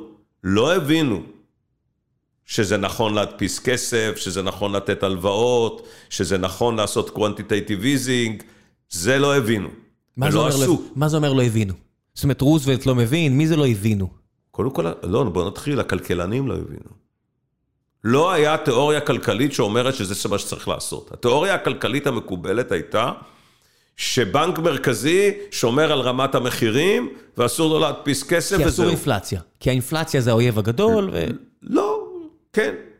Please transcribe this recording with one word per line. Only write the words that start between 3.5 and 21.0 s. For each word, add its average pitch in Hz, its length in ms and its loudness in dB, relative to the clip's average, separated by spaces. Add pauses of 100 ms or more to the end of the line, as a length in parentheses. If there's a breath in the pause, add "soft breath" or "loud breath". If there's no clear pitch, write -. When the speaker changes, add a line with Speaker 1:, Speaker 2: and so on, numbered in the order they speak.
Speaker 1:
כסף, 113 580 -2
שזה 95 240 -6
נכון 95 300 -4
לתת 98 320 -2
הלוואות, 107 840 0 (220 loud breath)
שזה 95 280 -2
נכון 113 380 0
לעשות 107 420 -2
quantitative 104 640 -2
easing, 120 600 -2 (460 soft breath)
זה 107 300 0
לא 143 180 4
הבינו. 107 320 0 (480)
Speaker 2:
מה 131 80 0
Speaker 1:
ולא 151 60 2
Speaker 2:
זה - 60 4
אומר 117 120 2
Speaker 1:
עשו. 135 240 2
Speaker 2:
לא, - 220 -2
מה 147 140 0
זה 156 80 2
אומר 147 160 2
לא 131 100 4
הבינו? 110 300 0 (400)
זאת - 100 -8
אומרת, 139 180 0
רוזוולט 135 440 4
לא 131 100 4
מבין, 131 420 2
מי 156 100 4
זה 160 80 2
לא 147 120 4
הבינו? 101 420 2 (420)
Speaker 1:
קודם 98 200 -2
כל, 165 140 -2 (180)
לא, 104 200 0
בוא 90 240 -2
נתחיל, - 320 -4
הכלכלנים 95 680 -2
לא 101 60 -4
הבינו. - 460 -10 (1040)
לא 143 280 4
היה 156 260 4
תיאוריה 147 440 2
כלכלית 123 520 0
שאומרת 123 420 0
שזה 101 340 -4
מה 104 100 0
שצריך - 280 -10
לעשות. - 460 -6